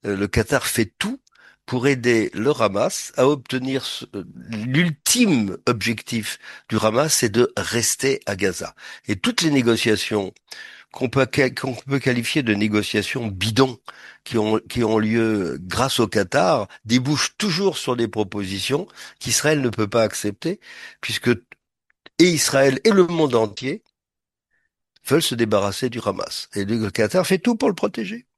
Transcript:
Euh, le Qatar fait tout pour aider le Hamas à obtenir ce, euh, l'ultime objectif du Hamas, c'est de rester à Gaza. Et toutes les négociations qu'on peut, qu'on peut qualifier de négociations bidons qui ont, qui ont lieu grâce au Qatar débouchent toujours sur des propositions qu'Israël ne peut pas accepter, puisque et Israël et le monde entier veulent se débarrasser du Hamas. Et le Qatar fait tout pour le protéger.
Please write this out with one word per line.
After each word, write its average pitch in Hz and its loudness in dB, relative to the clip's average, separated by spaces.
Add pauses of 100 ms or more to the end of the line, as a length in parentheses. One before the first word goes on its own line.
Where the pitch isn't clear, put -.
Euh, 101 -2
le 101 -2
Qatar 120 0
fait - -2
tout 240 -4 (460)
pour 127 -2
aider 120 2
le 117 0
Hamas 117 -2
à 127 4
obtenir 131 -2
ce, - -10 (100)
euh, 98 -8 (260)
l'ultime 135 0
objectif 113 -4 (320)
du 110 0
Hamas, 110 2
c'est 117 2
de 117 2
rester 117 -2
à 101 -4
Gaza. 92 -4 (320)
Et 104 0
toutes 233 -2
les 165 2
négociations 113 2 (600)
qu'on 127 -4
peut, 131 2 (320)
qu'on 135 -4
peut 139 -4
qualifier 123 0
de 110 2
négociations 107 0
bidons 107 0 (440)
qui 117 -4
ont, 107 2 (100)
qui 120 0
ont 110 4
lieu 107 0
grâce 98 -2
au 113 4
Qatar 123 0 (180)
débouchent 127 0
toujours 190 0
sur 127 -2
des 117 -2
propositions 101 -4 (320)
qu'Israël 147 0
ne 127 0
peut 107 -2
pas 113 4
accepter, 107 -4 (420)
puisque - -2 (880)
et 175 8
Israël 139 2
et 226 6
le 185 6
monde 160 2
entier 120 -2 (1300)
veulent 156 4
se 131 -2
débarrasser 104 0
du 117 -8
Hamas. - -6
Et 101 -2
le 110 -2
Qatar 117 0
fait 190 2
tout 240 0
pour 269 2
le 185 0
protéger. 220 -6 (120)